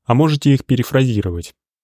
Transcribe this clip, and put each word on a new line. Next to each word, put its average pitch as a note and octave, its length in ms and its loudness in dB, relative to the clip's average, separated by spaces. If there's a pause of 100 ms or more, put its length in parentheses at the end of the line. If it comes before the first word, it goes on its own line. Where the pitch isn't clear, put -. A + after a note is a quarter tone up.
а A#2+ 100 0
можете D3 380 2
их C3+ 120 0
перефразировать. A#2 920 -2 (300)